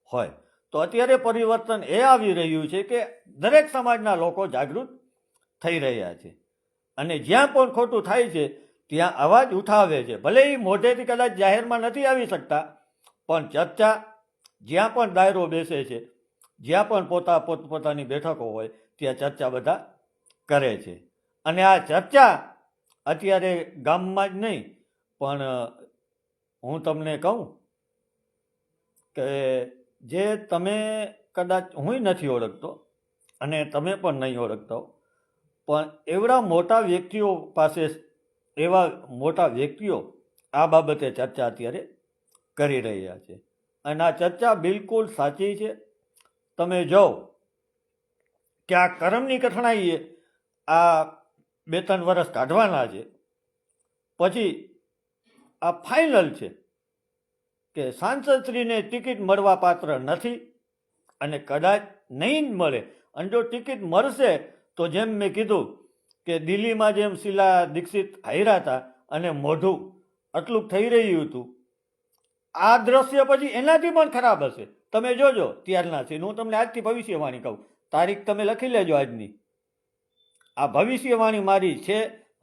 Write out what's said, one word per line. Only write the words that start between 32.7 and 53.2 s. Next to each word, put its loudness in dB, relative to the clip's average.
અને -4
તમે -4
પણ -2
નહીં -4
ઓળખતા -6
હો, -12
પણ -2
એવડા 2
મોટા 2
વ્યક્તિઓ -2
પાસે, -2
એવા 0
મોટા 0
વ્યક્તિઓ -4
આ 2
બાબતે 4
ચર્ચા -4
અત્યારે -8
કરી 0
રહ્યા -8
છે -20
અને -2
આ 4
ચર્ચા 0
બિલકુલ -2
સાચી -4
છે. -8
તમે 0
જો 6
કે 2
આ 6
કરમની -2
કઠણાઈએ 0
આ 4
બે -2
ત્રણ -2
વર્ષ 2
કાઢવાના 0
છે, -14